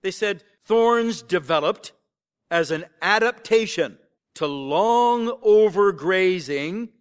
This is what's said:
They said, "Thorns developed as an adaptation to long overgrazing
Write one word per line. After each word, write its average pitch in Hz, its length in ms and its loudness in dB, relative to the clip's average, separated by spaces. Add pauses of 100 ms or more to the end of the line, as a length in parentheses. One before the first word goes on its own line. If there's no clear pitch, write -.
They 190 80 -6
said, 202 320 -6 (200)
"Thorns 226 600 0
developed 156 680 -2 (580)
as 165 180 0
an 160 160 -4 (160)
adaptation 214 960 0 (380)
to 151 120 -4
long 226 800 0
overgrazing 185 1600 0 (120)